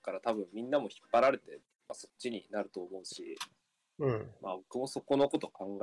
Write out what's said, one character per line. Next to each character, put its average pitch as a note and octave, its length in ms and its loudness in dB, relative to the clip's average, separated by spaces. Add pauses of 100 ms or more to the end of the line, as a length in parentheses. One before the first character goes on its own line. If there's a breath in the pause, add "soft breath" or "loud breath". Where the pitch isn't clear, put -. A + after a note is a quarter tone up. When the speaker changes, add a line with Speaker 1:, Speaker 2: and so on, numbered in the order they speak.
Speaker 1:
か - 100 -4
ら、 F#2+ 80 -4
多 A#2 140 2
分 G2+ 180 -4
み A2 120 -6
ん B2+ 80 -6
な D3 80 6
も A2 100 -2
引 - 160 -16
っ - 60 -20
張 A#2 100 8
ら C3+ 100 8
れ C3+ 60 2
て、 - 240 -18 (260)
ま - 60 -10
あ、 - 0 -
そ - 140 -16
っ - 100 -20
ち B2 140 -4
に G#2 180 -8
な G#2 140 -2
る F#2 60 -12
と F#2+ 120 -8
思 F#2 200 -10
う F2 40 -16
し、 - 320 -12 (640)
Speaker 2:
う C#3 120 4
ん。 G#2+ 300 -4
Speaker 1:
ま G2 80 -6
あ F#2 80 -4
僕 B2 220 -8
も C3 80 -2
そ - 140 -8
こ - 140 2
の C#3 140 6
こ D#3+ 80 2
と - 100 -8
考 G2 360 -8